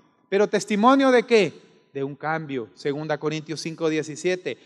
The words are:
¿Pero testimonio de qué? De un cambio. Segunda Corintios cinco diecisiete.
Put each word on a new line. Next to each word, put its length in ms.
¿Pero 180
testimonio 640
de 160
qué? 640
De 100
un 120
cambio. 580
Segunda 460
Corintios 420
cinco 260
diecisiete. 800